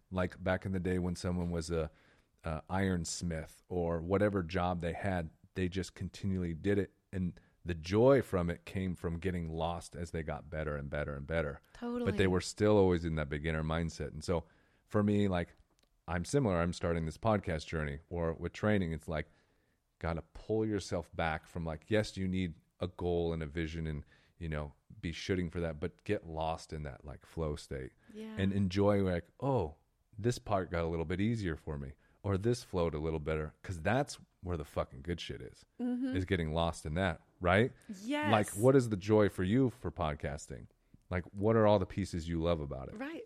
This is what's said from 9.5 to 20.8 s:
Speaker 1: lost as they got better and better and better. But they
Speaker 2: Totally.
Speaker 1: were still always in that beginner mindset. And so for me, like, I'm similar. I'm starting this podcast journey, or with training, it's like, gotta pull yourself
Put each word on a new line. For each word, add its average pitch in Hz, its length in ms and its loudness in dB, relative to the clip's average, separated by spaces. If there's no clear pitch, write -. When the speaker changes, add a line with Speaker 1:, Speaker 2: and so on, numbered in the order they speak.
Speaker 1:
lost 82 460 -4
as 87 140 -6
they 82 120 -4
got 76 280 -6
better 76 260 -4
and 71 120 -6
better 71 280 -4
and 71 100 -8
better. 78 340 -2
But 240 100 -6
they 247 100 -4
Speaker 2:
Totally. 101 180 4
Speaker 1:
were 90 120 4
still 107 360 4
always 90 280 6
in 80 120 0
that 76 120 -2
beginner 78 360 0
mindset. 80 480 -2
And 78 100 -10
so 85 220 0
for 104 140 2
me, 104 260 4
like, 87 200 0
I'm 87 180 -2
similar. 104 360 2
I'm 87 120 2
starting 85 320 0
this 78 140 -6
podcast 95 480 0
journey, 73 320 -2
or 82 240 -2
with 85 180 -6
training, 98 400 2
it's 78 160 -6
like, 78 180 -2
gotta 82 240 -4
pull 110 300 -2
yourself 101 520 -2